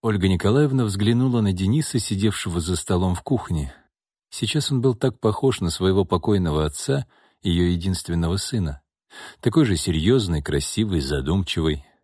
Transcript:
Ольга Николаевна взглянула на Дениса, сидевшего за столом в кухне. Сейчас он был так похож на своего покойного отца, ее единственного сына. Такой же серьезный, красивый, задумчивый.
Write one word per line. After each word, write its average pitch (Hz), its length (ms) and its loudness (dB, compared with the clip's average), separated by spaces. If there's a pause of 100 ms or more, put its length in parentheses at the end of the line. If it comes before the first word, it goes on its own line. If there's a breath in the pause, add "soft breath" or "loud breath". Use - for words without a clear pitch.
Ольга 104 240 0
Николаевна 123 580 2
взглянула 117 560 2
на 101 120 2
Дениса, 107 480 0
сидевшего 98 580 -2
за 85 160 -2
столом 90 400 0
в - 80 -8
кухне. 80 500 -2 (560)
Сейчас - 440 -2
он 127 80 2
был 123 160 2
так - 240 -2
похож 104 400 0
на 87 100 0
своего 95 340 2
покойного 85 640 0
отца, - 400 -4 (340 soft breath)
ее 87 300 2
единственного 85 680 -2
сына. 85 440 -4 (560 loud breath)
Такой 135 280 4
же 98 100 2
серьезный, 85 680 2
красивый, 87 580 -2
задумчивый. 76 840 -2 (160)